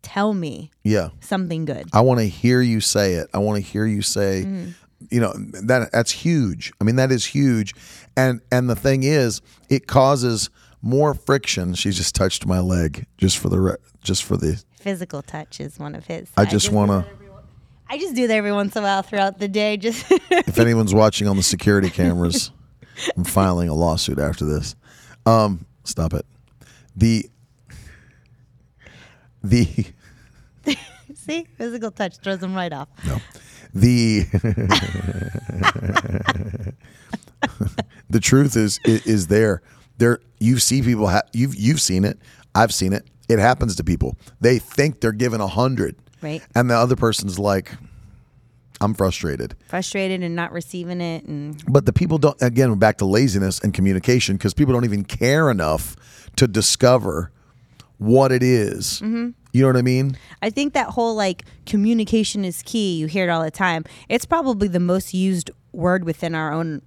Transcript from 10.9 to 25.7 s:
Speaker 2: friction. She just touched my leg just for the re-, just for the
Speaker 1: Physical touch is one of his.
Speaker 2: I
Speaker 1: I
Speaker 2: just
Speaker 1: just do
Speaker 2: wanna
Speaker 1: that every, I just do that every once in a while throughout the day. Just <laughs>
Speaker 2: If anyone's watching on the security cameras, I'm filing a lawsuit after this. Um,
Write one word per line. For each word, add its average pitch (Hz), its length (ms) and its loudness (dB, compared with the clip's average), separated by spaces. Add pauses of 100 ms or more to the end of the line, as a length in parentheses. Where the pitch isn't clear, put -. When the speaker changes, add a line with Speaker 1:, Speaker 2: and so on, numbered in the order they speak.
Speaker 2:
friction. 98 640 -2
She 98 160 -2
just 90 240 -4
touched - 320 0
my 92 120 0
leg 90 460 -2 (140)
just 95 180 2
for 92 140 -4
the 90 100 2
re-, 95 140 0 (280)
just - 220 -4
for 92 140 -2
the 85 240 -2 (160)
Speaker 1:
Physical 175 420 -8
touch - 400 -16
is 147 180 -14
one 147 160 -12
of 160 120 -16
his. 165 200 -12 (120)
Speaker 2:
I - 20 4
Speaker 1:
I 104 40 6
Speaker 2:
just - 80 0
Speaker 1:
just 101 180 0
do 104 60 0
Speaker 2:
wanna 101 260 2
Speaker 1:
that - 100 -8
every, - 140 -20 (640)
I 277 80 -8
just 339 160 -6
do 247 120 0
that 220 80 2
every 208 180 0
once 202 240 -2
in 214 60 -4
a 202 40 -2
while 196 160 0
throughout 196 360 -2
the 202 100 -4
day. 208 280 0
Just 226 300 -6
<laughs> - 40 -4 (200)
Speaker 2:
If - 280 2
anyone's 113 360 4
watching 107 340 4
on 98 80 2
the 95 60 2
security 98 480 2
cameras, 87 600 0 (640)
I'm - 100 -2
filing 90 440 0
a 78 60 -2
lawsuit 80 440 0
after 73 280 -2
this. 76 280 -4 (520)
Um, 104 400 2 (180)